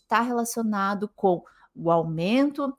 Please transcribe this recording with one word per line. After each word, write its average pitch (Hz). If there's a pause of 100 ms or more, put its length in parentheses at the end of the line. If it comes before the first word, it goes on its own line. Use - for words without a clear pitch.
tá 220
relacionado 214
com 180 (340)
o 165
aumento 214